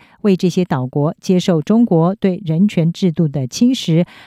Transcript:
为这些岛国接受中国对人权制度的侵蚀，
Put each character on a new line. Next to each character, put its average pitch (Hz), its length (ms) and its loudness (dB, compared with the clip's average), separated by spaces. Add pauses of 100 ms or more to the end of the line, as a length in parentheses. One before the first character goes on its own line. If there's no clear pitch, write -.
(220)
为 202 140 2
这 180 140 0
些 180 160 -2
岛 131 220 -4
国 147 340 -2
接 180 180 0
受 170 220 0
中 226 240 2
国 175 300 2
对 185 280 -2
人 165 240 0
权 170 240 0
制 180 200 -2
度 160 160 0
的 139 180 -6
侵 240 280 0
蚀， 175 320 0 (220)